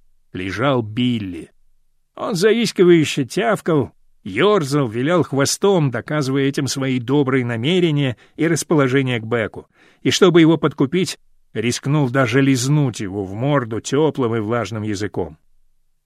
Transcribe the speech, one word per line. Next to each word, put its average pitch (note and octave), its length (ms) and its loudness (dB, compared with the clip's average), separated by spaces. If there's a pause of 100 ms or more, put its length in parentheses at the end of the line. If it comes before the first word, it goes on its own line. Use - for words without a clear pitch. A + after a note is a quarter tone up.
(340)
лежал G#2+ 500 -2
Билли. G#2+ 680 -4 (640)
Он - 200 -6
заискивающе F3 920 2
тявкал, F3+ 680 -2 (320)
ерзал, C#3+ 640 0
вилял C3+ 360 0
хвостом, C#3+ 680 0
доказывая C3+ 540 -2
этим C#3 240 -2
свои C3 320 -4
добрые C3 460 2
намерения C#3+ 720 0 (180)
и D3+ 120 0
расположение C3+ 720 0
к A2+ 40 -8
Беку. A2 440 -4 (340)
И C3 100 0
чтобы F3 300 6
его D#3+ 160 6
подкупить, D3+ 600 -2 (360)
рискнул B2+ 560 -2
даже C3 320 2
лизнуть C3+ 580 0
его G2+ 260 -6
в F#2+ 80 -10
морду A#2+ 480 -2
теплым C3 540 -2
и A2+ 40 -2
влажным A2 440 -4
языком. F#2+ 540 -6 (680)